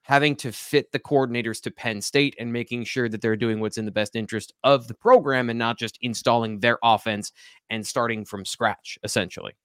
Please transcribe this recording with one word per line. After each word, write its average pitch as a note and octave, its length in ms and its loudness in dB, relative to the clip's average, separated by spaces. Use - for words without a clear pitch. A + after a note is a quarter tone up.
having C#3+ 320 4
to B2+ 160 -8
fit - 400 -2
the C#3 80 -4
coordinators A#2+ 640 -2
to A#2 80 -8
Penn G#2 300 -6
State C#3+ 400 0
and A#2 120 -6
making A#2+ 300 -6
sure A#2+ 260 -2
that G#2+ 120 -6
they're A2 160 2
doing A2 240 0
what's G#2+ 180 -4
in A2 60 -4
the G#2 80 -6
best G#2+ 240 -2
interest G#2+ 360 -6
of B2+ 240 4
the A#2 60 -12
program C#3 560 4
and A#2 80 -2
not A#2 200 -2
just A2+ 220 -8
installing A#2 580 0
their A#2 240 4
offense G#2+ 480 2
and A2 180 -4
starting A#2 380 -2
from G2 200 -10
scratch, - 600 -4
essentially? F#2 480 -4